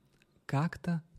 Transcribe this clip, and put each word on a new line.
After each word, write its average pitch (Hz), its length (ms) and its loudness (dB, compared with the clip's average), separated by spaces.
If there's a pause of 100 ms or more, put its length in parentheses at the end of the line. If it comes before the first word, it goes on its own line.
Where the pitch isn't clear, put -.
(440)
как-то 160 580 0 (160)